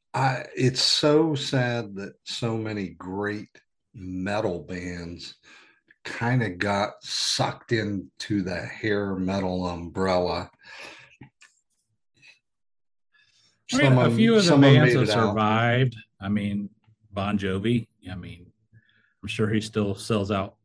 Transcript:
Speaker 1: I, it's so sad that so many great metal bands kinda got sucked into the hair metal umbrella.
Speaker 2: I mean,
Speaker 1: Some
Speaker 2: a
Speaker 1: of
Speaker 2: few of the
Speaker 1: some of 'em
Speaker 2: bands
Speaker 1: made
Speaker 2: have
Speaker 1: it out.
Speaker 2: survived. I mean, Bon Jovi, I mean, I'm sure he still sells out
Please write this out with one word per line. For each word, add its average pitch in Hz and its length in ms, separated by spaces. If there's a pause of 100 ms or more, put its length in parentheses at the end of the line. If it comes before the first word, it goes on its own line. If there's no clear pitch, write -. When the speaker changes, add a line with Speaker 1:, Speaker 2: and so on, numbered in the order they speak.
(140)
Speaker 1:
I, 131 300 (120)
it's 127 260
so 151 540
sad 120 600
that 98 180 (120)
so 113 320
many 107 320
great 98 580 (460)
metal 92 680
bands 87 760 (680)
kinda 117 440
got 101 420 (100)
sucked - 720
into 104 680
the 90 200
hair 101 540
metal 92 520
umbrella. 87 840 (3250)
Speaker 2:
I 254 40
mean, 285 80
Speaker 1:
Some 127 120
Speaker 2:
a 123 80
Speaker 1:
of 117 100
Speaker 2:
few 226 200
of 208 80
the 170 60
Speaker 1:
some 143 140
of 139 60
'em 139 60
Speaker 2:
bands 147 180
Speaker 1:
made 117 60
Speaker 2:
have 107 100
Speaker 1:
it 107 80
out. 110 120
Speaker 2:
survived. 117 680 (240)
I 98 100
mean, 101 400 (420)
Bon 101 260
Jovi, 101 500 (220)
I 95 60
mean, 85 360 (720)
I'm 98 60
sure 104 220
he 107 120
still 101 340
sells 104 360
out 98 340